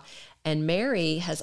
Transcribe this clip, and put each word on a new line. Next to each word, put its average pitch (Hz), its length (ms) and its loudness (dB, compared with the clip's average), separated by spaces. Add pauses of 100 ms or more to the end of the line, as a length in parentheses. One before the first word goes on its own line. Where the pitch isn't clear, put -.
(440)
and 156 240 2
Mary 175 520 2
has 165 240 -4